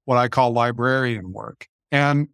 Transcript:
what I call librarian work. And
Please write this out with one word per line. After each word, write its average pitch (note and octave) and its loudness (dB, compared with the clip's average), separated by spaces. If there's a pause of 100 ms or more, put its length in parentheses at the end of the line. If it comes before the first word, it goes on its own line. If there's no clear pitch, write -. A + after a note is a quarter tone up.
what B2+ 2
I B2 4
call B2 0
librarian A#2+ -2
work. - -16 (240)
And C#3+ 2